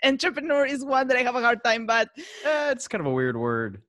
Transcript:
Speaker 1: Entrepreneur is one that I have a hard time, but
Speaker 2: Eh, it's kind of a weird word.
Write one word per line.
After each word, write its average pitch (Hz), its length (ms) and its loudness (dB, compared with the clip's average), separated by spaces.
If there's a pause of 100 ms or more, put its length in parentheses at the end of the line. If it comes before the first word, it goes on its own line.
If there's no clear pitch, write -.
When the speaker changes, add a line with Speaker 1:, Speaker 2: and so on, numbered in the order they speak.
Speaker 1:
Entrepreneur 285 600 2
is 269 180 -4
one 269 260 0
that 254 100 2
I 254 40 2
have 240 120 0
a 247 80 -2
hard 240 200 2
time, 226 220 0
but 226 320 2
Speaker 2:
Eh, 294 540 -2
it's - 180 -4
kind 208 120 -4
of 151 60 -2
a 135 60 0
weird 127 240 0
word. 113 520 -2